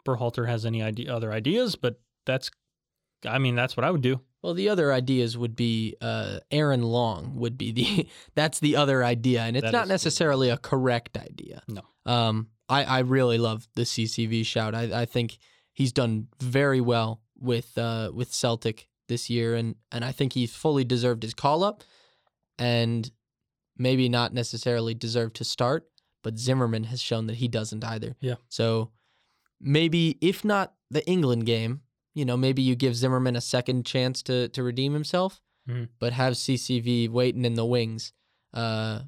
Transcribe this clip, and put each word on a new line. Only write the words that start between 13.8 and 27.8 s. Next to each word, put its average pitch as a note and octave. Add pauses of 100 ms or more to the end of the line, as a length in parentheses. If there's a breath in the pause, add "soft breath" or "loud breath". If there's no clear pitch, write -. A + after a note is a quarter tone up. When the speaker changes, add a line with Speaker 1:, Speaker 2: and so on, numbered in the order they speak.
Speaker 2:
C A2+
C A2+
V A2+
shout. A2
I, A#2
I -
think A#2 (340 soft breath)
he's B2+
done A2+ (140)
very C3
well A#2 (220)
with, A#2+
uh, A2+
with A#2+
Celtic A2+ (200)
this A#2+
year, A#2
and, A#2 (160)
and A#2+
I C3
think C3+
he B2
fully C#3+
deserved A#2+
his A#2
call-up, F3 (760 soft breath)
and A#2 (680)
maybe B2+
not A#2+
necessarily A#2
deserved A2+
to -
start, C3 (340)
but A2
Zimmerman A#2+
has B2
shown A2+
that A2
he B2
doesn't G#2+